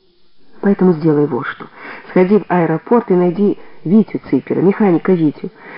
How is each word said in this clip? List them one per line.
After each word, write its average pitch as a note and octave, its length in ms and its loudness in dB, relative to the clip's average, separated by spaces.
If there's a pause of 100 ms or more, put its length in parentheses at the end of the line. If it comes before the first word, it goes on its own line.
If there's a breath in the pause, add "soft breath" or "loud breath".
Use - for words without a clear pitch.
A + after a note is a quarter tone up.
(600)
«Поэтому F#3 340 2
сделай D3 320 0
вот C3+ 200 -4
что. - 200 -14 (440 loud breath)
Сходи F#3 280 2
в E3 100 -4
аэропорт F3 640 0
и F#3 40 2
найди F3+ 440 0 (260 loud breath)
Витю F#3 360 0 (100)
Ципера, - 300 -2
механика F#3+ 520 2
Витю». E3 380 -2 (280 loud breath)